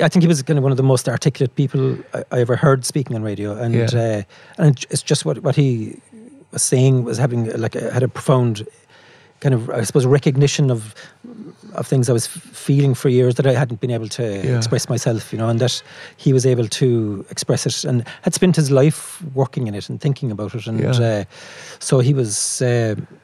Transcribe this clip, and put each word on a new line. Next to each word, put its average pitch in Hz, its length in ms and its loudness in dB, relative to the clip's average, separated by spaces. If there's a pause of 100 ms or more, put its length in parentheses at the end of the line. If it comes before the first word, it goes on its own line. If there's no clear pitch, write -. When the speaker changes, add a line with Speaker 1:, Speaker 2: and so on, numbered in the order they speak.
Speaker 1:
I 165 60 4
think 180 120 4
he 165 60 6
was 156 140 2
kind 151 160 0
of 135 40 2
one 135 80 2
of 131 60 2
the 127 60 0
most 135 260 4
articulate 127 480 0
people 135 400 0 (160)
I, 120 180 -6
I 127 100 0
ever 120 160 2
heard 135 280 2
speaking 123 320 -4
on 110 60 -4
radio, 104 340 -4
and, 117 180 -2
Speaker 2:
Yeah. 117 100 4 (140)
Speaker 1:
uh, 110 240 0 (400)
and 147 140 6
it, - 140 -12
it's - 120 -4
just - 220 -2
what, 151 180 -4
what 135 140 0
he 120 420 0 (540)
was - 100 -6
saying 131 420 4
was 120 140 -4
having, 120 400 -2
like, 113 160 -4
a, 120 160 -4
had 123 120 0
a 127 60 2
profound 120 580 0 (720)
kind 135 140 2
of, 113 160 -2
I 117 140 -2
suppose, 127 200 2
recognition 139 680 4
of, 110 240 -4 (800)
of - 120 -6
things 131 240 0
I - 20 2
was 117 140 0
f-, - 60 -14 (100)
feeling 139 520 0
for 143 140 -2
years 123 280 4
that 135 100 0
I 131 80 4
hadn't 120 260 -2
been 123 100 -4
able 113 200 -4
to - 120 -6 (240)
Speaker 2:
Yeah. 123 120 0
Speaker 1:
express 117 320 -2
myself, 117 420 -2
you 110 60 -6
know, 113 100 -2
and 117 100 0
that 120 240 0 (360)
he 139 160 2
was 123 100 2
able 120 240 2
to 110 600 0
express - 340 -2
it - 200 -4
and 123 200 -2 (160)
had 170 140 -2
spent 185 220 2
his 143 140 2
life 139 520 2 (120)
working 131 340 -2
in 104 60 -6
it 101 140 -10
and - 140 -8
thinking 135 280 -2
about 104 240 -8
it. 110 120 -10
And, 113 140 -2
Speaker 2:
Yeah. 131 100 0
Speaker 1:
uh, 113 340 0 (540)
so - 220 2
he 127 120 4
was, 120 480 -2
uh, 120 340 0 (300)